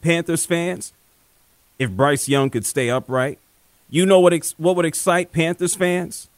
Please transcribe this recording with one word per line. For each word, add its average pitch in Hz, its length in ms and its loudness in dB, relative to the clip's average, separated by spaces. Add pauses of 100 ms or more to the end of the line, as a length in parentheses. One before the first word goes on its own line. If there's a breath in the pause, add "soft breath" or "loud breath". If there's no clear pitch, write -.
Panthers 165 420 0
fans? 175 480 -4 (880)
If 127 120 -2
Bryce 135 380 0
Young 139 220 2
could 113 160 -4
stay 123 240 -2
upright. 127 480 -4 (500)
You 170 160 0
know 190 160 6
what 175 140 6
ex-, - 240 -4
what 175 180 2
would 175 80 0
excite 175 480 0
Panthers 170 420 -2
fans? 180 640 -4